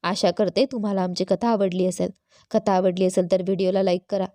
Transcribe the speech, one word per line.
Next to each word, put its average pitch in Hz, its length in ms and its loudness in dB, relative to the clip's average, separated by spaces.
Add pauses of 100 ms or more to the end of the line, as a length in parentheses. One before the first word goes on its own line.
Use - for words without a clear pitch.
आशा 180 280 0
करते 202 340 0
तुम्हाला 208 360 -2
आमची 180 220 -2
कथा 190 260 0
आवडली 190 360 0
असेल. 180 240 -2 (420)
कथा 214 220 0
आवडली 185 320 2
असेल 180 260 0
तर 190 100 2
व्हिडिओला 190 420 0
लाईक 180 260 0
करा. 190 260 -2